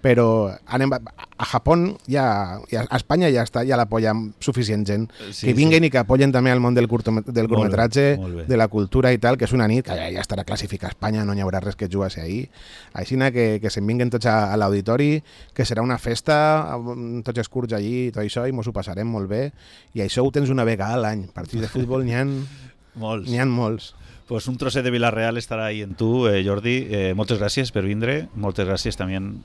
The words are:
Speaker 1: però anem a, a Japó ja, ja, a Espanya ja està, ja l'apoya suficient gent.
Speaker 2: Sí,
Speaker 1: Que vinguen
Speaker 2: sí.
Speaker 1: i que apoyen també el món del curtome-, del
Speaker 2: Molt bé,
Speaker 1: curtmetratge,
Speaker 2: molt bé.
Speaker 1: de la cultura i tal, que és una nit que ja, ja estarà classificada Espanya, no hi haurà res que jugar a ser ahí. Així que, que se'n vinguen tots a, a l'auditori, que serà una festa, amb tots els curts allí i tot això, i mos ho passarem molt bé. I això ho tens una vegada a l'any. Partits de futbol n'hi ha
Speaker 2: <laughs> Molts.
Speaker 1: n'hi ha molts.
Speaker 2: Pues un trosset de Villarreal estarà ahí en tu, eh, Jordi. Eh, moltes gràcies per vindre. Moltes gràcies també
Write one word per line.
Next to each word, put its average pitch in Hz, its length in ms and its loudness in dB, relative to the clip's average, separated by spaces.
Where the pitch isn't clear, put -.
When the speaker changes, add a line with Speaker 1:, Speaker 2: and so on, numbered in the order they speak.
Speaker 1:
però 113 520 4
anem 135 220 0
a, 127 80 -4
a - 60 -4
Japó 131 300 2
ja, 107 540 0
ja, 113 180 -2
a 120 120 -2
Espanya 170 320 2
ja 120 100 2
està, 117 240 -2
ja 131 140 2
l'apoya 110 320 2
suficient 110 480 0
gent. 107 220 -2
Speaker 2:
Sí, - 160 -4
Speaker 1:
Que 123 80 4
vinguen 160 260 6
Speaker 2:
sí. 160 60 4
Speaker 1:
i - 20 2
que 131 80 2
apoyen 131 320 4
també 127 220 4
el 123 100 4
món 123 140 4
del 123 100 4
curtome-, 110 400 0
del 117 220 0
Speaker 2:
Molt - 20 0
bé, 117 60 2
Speaker 1:
curtmetratge, 110 480 2
Speaker 2:
molt 90 160 -6
bé. 82 100 -8
Speaker 1:
de 127 140 2
la 110 80 4
cultura 110 440 2
i 123 60 2
tal, 120 220 4
que 117 80 0
és - 80 0
una 117 100 4
nit 117 220 2
que 90 100 -4
ja, 90 160 -6
ja 90 80 -6
estarà 98 240 -6
classificada 95 480 -6
Espanya, 107 300 -2
no 101 100 -2
hi 101 80 -2
haurà 95 220 -2
res 101 100 -4
que 101 160 -6
jugar 98 160 0
a 92 80 -6
ser 80 140 -10
ahí. 110 160 -4
Així 131 220 -4
que, 113 280 2
que 107 100 -2
se'n 101 180 -2
vinguen 123 220 0
tots 117 200 -2
a, 107 220 2
a 107 40 0
l'auditori, 113 680 2
que 127 120 0
serà 113 180 -2
una 123 160 -2
festa, 151 720 2
amb 120 560 -8
tots 120 160 -4
els 110 60 -6
curts 120 260 -4
allí 117 320 -2
i 117 60 -4
tot 107 100 -4
això, 120 240 -4
i 131 60 -2
mos 117 160 -4
ho 117 40 -6
passarem 101 360 -4
molt 107 200 -2
bé. 123 220 -2
I 117 120 -2
això 127 160 0
ho 131 80 4
tens 139 200 0
una 131 120 2
vegada 110 320 0
a 123 80 0
l'any. 107 320 -4
Partits 110 320 -6
de - 60 -6
futbol 131 340 -2
n'hi 120 80 -2
ha 123 80 0
Speaker 2:
<laughs> - 320 -20
Molts. 110 340 -6
Speaker 1:
n'hi 120 120 -2
ha 127 60 2
molts. 120 480 -2
Speaker 2:
Pues 113 220 -6
un 127 100 -4
trosset 131 240 -2
de 123 80 0
Villarreal 117 480 0
estarà 110 280 -6
ahí 107 160 -4
en 98 120 -10
tu, 117 320 2
eh, 101 180 4
Jordi. 113 460 0
Eh, 95 240 0
moltes 104 240 -2
gràcies 110 340 -2
per 101 140 -2
vindre. 117 480 -2
Moltes 101 320 -2
gràcies 98 320 -2
també 95 220 -4